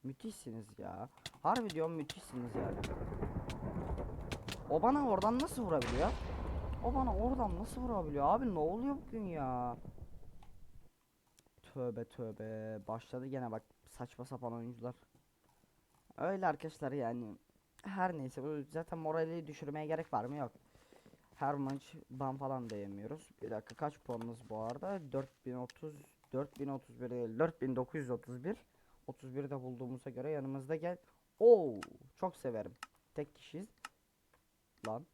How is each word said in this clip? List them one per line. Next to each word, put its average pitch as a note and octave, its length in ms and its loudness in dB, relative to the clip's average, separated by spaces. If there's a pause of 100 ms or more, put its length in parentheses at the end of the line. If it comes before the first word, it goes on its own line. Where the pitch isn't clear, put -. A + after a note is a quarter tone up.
Müthişsiniz A#2 760 -8
ya. F#2+ 300 -8 (340)
Harbi G#3+ 260 6
diyorum D#3+ 240 2
müthişsiniz B2+ 640 -4
yani. G2 220 0 (1900)
O D#3 120 4
bana C4+ 280 6
oradan G#3+ 300 6
nasıl C4+ 240 0
vurabiliyor? D3 480 4 (720)
O A#3+ 120 2
bana C4 200 4
oradan A3+ 440 2
nasıl A#3+ 220 -4
vurabiliyor? D#3+ 460 2
Abi A3 260 6
ne D#3+ 60 2
oluyor A#3 380 2 (100)
bugün A3 180 -6
ya? B2+ 520 0 (2000)
Tövbe A#2+ 320 -2
tövbe. A2 840 -6
Başladı B2+ 380 -6
gene B2+ 260 -4
bak A2 120 -6 (260)
saçma - 360 -10
sapan B2 280 -6
oyuncular. A#2 420 -8 (1200)
Öyle F#3 300 0
arkadaşlar D3+ 440 -2
yani. A#2+ 440 -2 (460)
Her F#3 360 0
neyse C3 260 -6
bu D3 280 -2
zaten E3 280 -4
morali D#3+ 480 0
düşürmeye D3+ 380 -6
gerek D#3+ 280 -2
var A2+ 120 2
mı? C3+ 100 -4
Yok. C3+ 160 -2 (840)
Her C#3+ 200 2
maç C#3 400 -2 (140)
ban C3+ 280 -2
falan C3 320 -2
da G#2+ 60 -4
yemiyoruz. G2+ 540 -6 (120)
Bir A2 100 -4
dakika G#2+ 240 -4
kaç D3+ 240 -2
puanımız A#2 500 -6
bu A2 80 -2
arada? C#3 540 -2
Dört C3+ 340 -4
bin B2+ 100 -4
otuz, D3 400 -8 (380)
dört C#3 260 -2
bin C#3 80 -2
otuz C3 340 -8
bir B2 80 -4
değil, A#2 300 -2
dört D#3+ 220 4
bin C3 140 2
dokuz B2+ 240 0
yüz C3 100 -4
otuz B2 340 -4
bir. F#3+ 220 -4 (420)
Otuz C3 280 -10
bir C#3 140 -2
de C#3 120 -4
bulduğumuza B2+ 480 -6
göre B2+ 200 -4
yanımızda C3+ 460 0
gel. F3 220 -2 (420)
Oo, F3+ 400 12 (380)
çok F3+ 180 0
severim. B2 400 -4 (380)
Tek D3 220 -6
kişiyiz. F3+ 340 -12 (1160)
Lan. A#2 260 -2